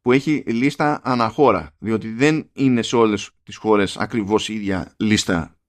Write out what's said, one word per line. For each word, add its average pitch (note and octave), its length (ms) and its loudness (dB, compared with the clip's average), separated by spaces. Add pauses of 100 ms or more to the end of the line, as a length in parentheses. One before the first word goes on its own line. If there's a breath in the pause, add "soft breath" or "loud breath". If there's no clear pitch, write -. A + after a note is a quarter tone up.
που B2 120 2
έχει C#3 340 0
λίστα C#3 580 -2
αναχώρα, A#2 720 0
διότι A2 340 -6
δεν C#3+ 400 0
είναι B2+ 300 2
σε B2+ 140 -2
όλες A2 340 2 (120)
τις - 140 -20
χώρες G#2 400 2
ακριβώς G#2+ 520 -2
η A2 60 -6
ίδια G2 420 -4
λίστα G2+ 580 0 (140)